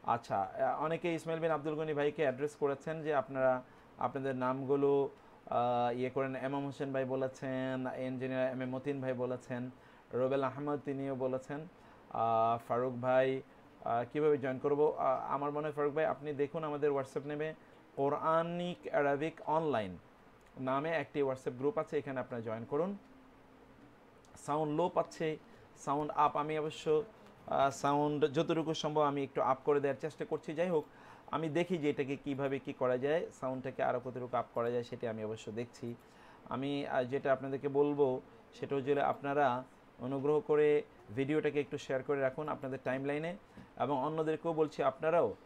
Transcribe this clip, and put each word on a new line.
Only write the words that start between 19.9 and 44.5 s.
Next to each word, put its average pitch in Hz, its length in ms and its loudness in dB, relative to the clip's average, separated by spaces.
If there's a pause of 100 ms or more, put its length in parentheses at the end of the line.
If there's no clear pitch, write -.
নামে 135 300 -2
একটি 147 340 -2
WhatsApp 135 280 -2
গ্রুপ 131 260 -2
আছে, 156 200 -2
এখানে 135 220 -4
আপনারা 123 220 -6
জয়েন 113 240 -6
করুন। 180 320 -2 (1500)
সাউন্ড 151 300 -2
লো 170 140 2
পাচ্ছে, 165 480 -2 (480)
সাউন্ড 147 300 0
আপ, 147 220 4
আমি 151 220 -2
অবশ্য, 156 440 0 (440)
আহ, 139 220 4
সাউন্ড 147 640 2
যতটুকু 160 400 0
সম্ভব 151 280 0
আমি 143 220 2
একটু 135 180 -4
আপ 131 240 4
করে 147 140 4
দেওয়ার 139 220 0
চেষ্টা 156 240 -6
করছি। 156 280 -6
যাই 170 160 0
হোক, 156 160 2 (460)
আমি 156 180 -2
দেখি 170 280 2
যে 147 120 2
এটাকে 139 260 -2
কিভাবে 139 440 -2
কি 139 140 -8
করা 127 240 2
যায়, 143 280 2 (140)
সাউন্ডটাকে 131 440 -4
আরও 127 220 2
কতটুকু 123 320 -4
আপ 117 160 0
করা 120 180 0
যায়, 120 120 0
সেটি 120 240 -6
আমি 110 160 -4
অবশ্য 110 280 -8
দেখছি। 120 440 -8 (540)
আমি, 139 380 -4
আহ, 135 160 0
যেটা 135 300 0
আপনাদেরকে 135 360 -2
বলবো 143 520 2 (320)
সেটা 139 220 -6
হচ্ছে 139 200 0
যে 139 60 2
আপনারা 135 640 2 (360)
অনুগ্রহ 139 400 2
করে 147 440 4 (320)
ভিডিওটাকে 143 440 2
একটু 143 180 -4
শেয়ার 135 260 -2
করে 139 180 0
রাখুন 135 280 -2
আপনাদের 135 340 -4
টাইমলাইনে, 143 520 -2 (440)
এবং 131 240 0
অন্যদেরকেও 160 500 0